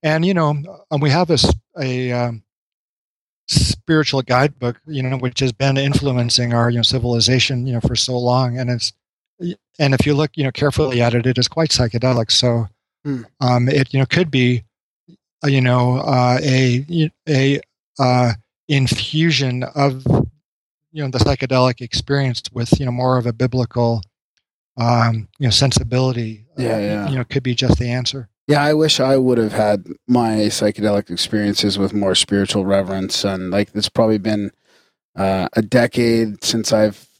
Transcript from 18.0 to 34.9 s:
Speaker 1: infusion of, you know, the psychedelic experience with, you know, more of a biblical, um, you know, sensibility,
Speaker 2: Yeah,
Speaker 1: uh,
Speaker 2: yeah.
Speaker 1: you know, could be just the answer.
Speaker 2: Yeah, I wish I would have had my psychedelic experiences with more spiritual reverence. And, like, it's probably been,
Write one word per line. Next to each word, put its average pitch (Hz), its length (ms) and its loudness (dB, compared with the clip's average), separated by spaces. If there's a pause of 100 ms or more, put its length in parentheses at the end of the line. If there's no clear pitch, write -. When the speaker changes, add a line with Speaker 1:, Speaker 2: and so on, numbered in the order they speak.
Speaker 1:
infusion 139 920 0
of, 131 420 -2 (880)
you 151 100 -6
know, 135 60 -4
the 127 100 -4
psychedelic 127 600 2
experience 135 640 -4 (100)
with, 117 260 0
you 139 60 -4
know, 123 80 -2
more 127 240 0
of 120 80 0
a 120 80 -2
biblical, 120 680 -2 (760)
um, 117 500 0 (100)
you 135 100 -2
know, 117 40 2
sensibility, 120 960 -2 (120)
Speaker 2:
Yeah, 117 180 -2
Speaker 1:
uh, 110 40 -2
Speaker 2:
yeah. 104 300 -4
Speaker 1:
you 131 80 -4
know, 123 80 -4
could 131 180 -4
be 123 120 -2
just 117 220 2
the 123 120 -4
answer. 123 400 -6 (160)
Speaker 2:
Yeah, 147 160 2
I 147 120 2
wish 156 260 2
I 135 160 2
would 127 220 2
have 107 160 0
had 104 340 0 (180)
my 110 440 2
psychedelic 104 600 -2
experiences 101 680 -2
with 98 140 -2
more 101 200 0
spiritual 98 520 0
reverence. 98 580 -2
And, 92 280 -4
like, 101 220 0
it's 104 140 -4
probably 110 300 2
been, 104 340 -4 (640)